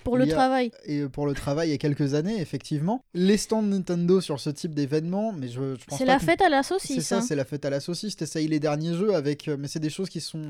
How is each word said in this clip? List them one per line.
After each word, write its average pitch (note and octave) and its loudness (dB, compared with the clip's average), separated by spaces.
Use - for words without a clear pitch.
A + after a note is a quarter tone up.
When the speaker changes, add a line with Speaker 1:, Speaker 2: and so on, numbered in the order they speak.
Speaker 1:
pour B3 0
Speaker 2:
il B3+ 6
Speaker 1:
le C4+ 6
Speaker 2:
y D#4 2
a - 0
Speaker 1:
travail. C4 2
Speaker 2:
et, D3 -2
euh, C#3+ -2
pour D3 -2
le C#3+ 0
travail, D3+ 0
il - 2
y - 2
a C3 0
quelques C#3+ 0
années, F#3 0
effectivement. D#3 -2
Les F#3+ 6
stands A3 0
Nintendo F3+ 2
sur D3+ -2
ce D3+ -2
type D#3 -6
d'événement, D#3+ 0
mais C3+ -8
je, C3+ -4
je A#2 -18
pense - -8
Speaker 1:
C'est C4 0
Speaker 2:
pas C4 6
Speaker 1:
la C4+ 6
Speaker 2:
qu'on C4 -2
Speaker 1:
fête E4+ 4
à F#4+ 6
la C#4 4
saucisse, E4+ -4
Speaker 2:
C'est E3+ 0
ça, - 0
Speaker 1:
hein. - 2
Speaker 2:
c'est A#3 -2
la C#3 0
fête C#3+ -6
à C#3 -2
la C#3 0
saucisse. F3 -6
T'essayes D#3 -2
les D#3 0
derniers D3+ 0
jeux G3+ 2
avec, D3 0
euh, D3 -2
mais C#3+ -6
c'est D#3+ -6
des D3+ -2
choses F#3 -6
qui E3 -10
sont, D#3 -10